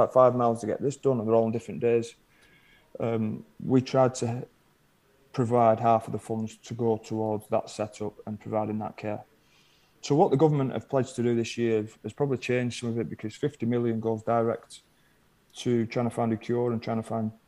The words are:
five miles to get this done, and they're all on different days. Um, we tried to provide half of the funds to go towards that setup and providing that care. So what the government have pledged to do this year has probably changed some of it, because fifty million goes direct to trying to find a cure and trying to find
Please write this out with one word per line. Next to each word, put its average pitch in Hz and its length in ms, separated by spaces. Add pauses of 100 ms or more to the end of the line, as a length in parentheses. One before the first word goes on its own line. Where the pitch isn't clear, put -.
(140)
five 127 220
miles 117 260
to 104 60
get 107 120
this - 160
done, 135 220
and 110 100
they're 113 60
all 113 120
on 110 60
different 110 280
days. 117 340 (880)
Um, 113 440 (200)
we 127 180
tried 127 340
to 120 300 (880)
provide 117 460
half 113 280
of 113 60
the 113 60
funds 110 380
to - 160
go 113 240
towards 110 520
that - 200
setup 107 440 (120)
and 107 140
providing 107 400
that - 180
care. 107 260 (800)
So - 140
what 175 160
the 135 60
government 151 360
have - 160
pledged 131 280
to 120 60
do 120 120
this 113 240
year 113 260 (160)
has 110 120
probably 139 240
changed 123 420
some 120 100
of 113 100
it, 110 100
because - 260
fifty - 300
million 120 340
goes 110 220
direct 117 600 (760)
to 120 300
trying 120 200
to 113 60
find 117 180
a 110 60
cure 120 340
and 113 120
trying 113 140
to 110 100
find 110 240 (160)